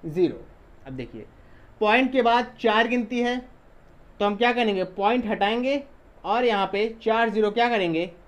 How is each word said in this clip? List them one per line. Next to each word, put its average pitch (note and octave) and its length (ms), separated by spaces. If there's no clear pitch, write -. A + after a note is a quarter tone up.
zero। D#3 320
अब C3+ 60
देखिए A#2+ 320
पॉइंट B3 300
के C4 100
बाद A#3 400
चार A3 260
गिनती A#3+ 340
है B3 160
तो G3+ 60
हम G#3 100
क्या A#3 180
करेंगे? G#3 320
पॉइंट G#3+ 420
हटाएंगे A#3+ 560
और A#3 200
यहाँ G3+ 260
पे G#3 160
चार A3+ 260
ज़ीरो G#3+ 220
क्या A#3 180
करेंगे? F3 420